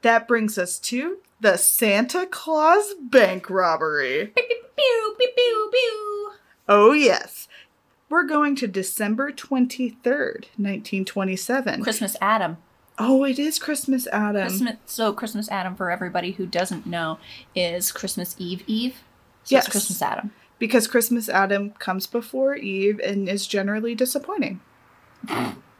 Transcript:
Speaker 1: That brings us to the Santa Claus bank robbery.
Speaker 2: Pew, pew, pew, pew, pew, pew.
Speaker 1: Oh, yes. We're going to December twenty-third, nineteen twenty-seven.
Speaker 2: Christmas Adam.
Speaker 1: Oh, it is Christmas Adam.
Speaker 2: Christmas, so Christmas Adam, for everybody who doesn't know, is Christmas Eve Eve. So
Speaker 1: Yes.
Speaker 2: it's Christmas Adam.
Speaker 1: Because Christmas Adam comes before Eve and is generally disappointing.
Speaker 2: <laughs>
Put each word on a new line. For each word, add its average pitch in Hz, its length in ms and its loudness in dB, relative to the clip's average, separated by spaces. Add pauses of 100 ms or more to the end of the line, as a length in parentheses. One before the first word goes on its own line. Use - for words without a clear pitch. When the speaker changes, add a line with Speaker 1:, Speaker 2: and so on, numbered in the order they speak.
Speaker 1:
That 226 260 4
brings 220 300 2
us 180 220 -4
to 302 400 -6 (200)
the 208 180 6
Santa 240 680 2
Claus 349 760 2
bank 214 480 4
robbery. 160 840 0
Speaker 2:
Pew, 494 80 4
pew, 480 200 -4 (120)
pew, 453 420 2
pew, 508 180 2
pew, 453 360 2
pew. 427 600 -2 (360)
Speaker 1:
Oh, 208 240 8
yes. - 560 2 (600)
We're 330 140 2
going 294 340 2
to 254 100 -2
December 208 640 -4
twenty-third, 254 1160 -2 (100)
nineteen 196 480 -4
twenty-seven. 196 760 -4
Speaker 2:
Christmas 214 380 -4
Adam. 190 380 0 (420)
Speaker 1:
Oh, 262 260 4
it 262 120 0
is 302 220 -2
Christmas 269 480 -2
Adam. 208 400 -2
Speaker 2:
Christmas, 214 300 -4 (100)
so 220 260 0
Christmas 214 380 -6
Adam, 185 240 -4
for 185 160 -2
everybody 180 400 -4
who 190 160 -6
doesn't 180 400 -4
know, 165 320 -4 (340)
is 180 380 -2
Christmas - 480 -8
Eve 180 260 -6
Eve. 233 380 -4 (400)
So - 120 2
Speaker 1:
Yes. 262 100 4
Speaker 2:
it's - 60 -6
Christmas 202 300 -2
Adam. - 300 -4 (260)
Speaker 1:
Because 233 300 2
Christmas 233 420 0
Adam 202 480 0
comes 190 300 -4
before 262 480 -2
Eve 196 480 0
and 196 260 -2
is 196 160 -2
generally 208 480 -2
disappointing. 254 720 -2
Speaker 2:
<laughs> - 640 -20 (500)